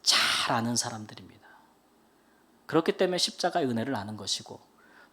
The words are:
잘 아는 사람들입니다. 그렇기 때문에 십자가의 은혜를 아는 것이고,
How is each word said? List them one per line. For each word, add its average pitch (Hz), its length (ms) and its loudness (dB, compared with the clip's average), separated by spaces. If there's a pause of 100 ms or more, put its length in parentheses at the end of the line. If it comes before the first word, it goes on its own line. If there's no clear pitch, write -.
잘 - 520 2
아는 117 220 0
사람들입니다. 107 720 -8 (1160)
그렇기 165 260 4
때문에 180 240 2
십자가의 175 500 0
은혜를 120 280 0
아는 104 240 -6
것이고, - 420 -6 (520)